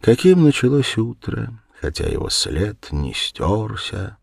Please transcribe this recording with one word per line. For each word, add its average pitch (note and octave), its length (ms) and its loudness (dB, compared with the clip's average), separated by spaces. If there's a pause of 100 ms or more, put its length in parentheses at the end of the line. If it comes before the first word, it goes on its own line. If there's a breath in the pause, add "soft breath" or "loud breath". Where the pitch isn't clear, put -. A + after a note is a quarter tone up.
каким F3 420 6
началось C#3 540 2
утро, A2+ 600 -6 (220)
хотя - 260 -6
его - 240 -4
след - 640 -4
не C#2+ 220 -4
стёрся G2 1080 -4